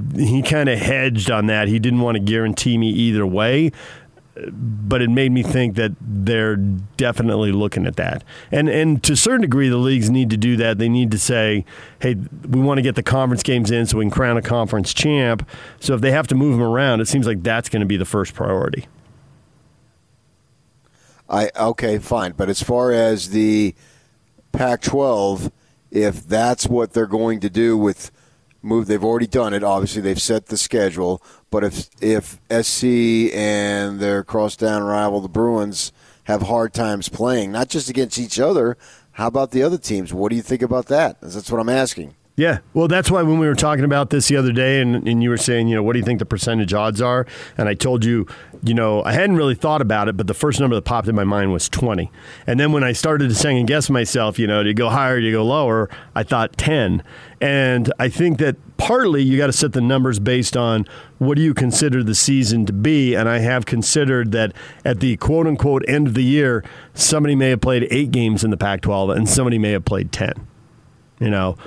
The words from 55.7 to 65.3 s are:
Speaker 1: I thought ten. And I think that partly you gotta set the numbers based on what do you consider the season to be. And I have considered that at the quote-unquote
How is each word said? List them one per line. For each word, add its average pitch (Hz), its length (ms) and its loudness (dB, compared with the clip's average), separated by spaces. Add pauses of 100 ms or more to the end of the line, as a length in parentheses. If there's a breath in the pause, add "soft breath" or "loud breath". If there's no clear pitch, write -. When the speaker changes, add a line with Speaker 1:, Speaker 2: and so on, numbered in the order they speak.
Speaker 1:
I 117 80 -2
thought 113 340 -2
ten. 110 460 0 (400 loud breath)
And 127 560 2
I 123 100 0
think 165 300 0
that 147 180 0 (220)
partly 214 440 2
you 131 140 4
gotta 139 160 2
set 127 220 0
the 127 80 0
numbers 127 360 2
based 123 380 0
on 113 300 0 (320 loud breath)
what 139 180 2
do 151 60 4
you 160 100 4
consider 127 500 0
the 110 120 0
season 117 500 2
to 104 80 0
be. 127 420 2
And 110 140 2
I 117 120 0
have 120 260 0
considered 123 640 0
that 110 220 0 (280 loud breath)
at 117 180 -2
the 123 180 0
quote-unquote 147 680 2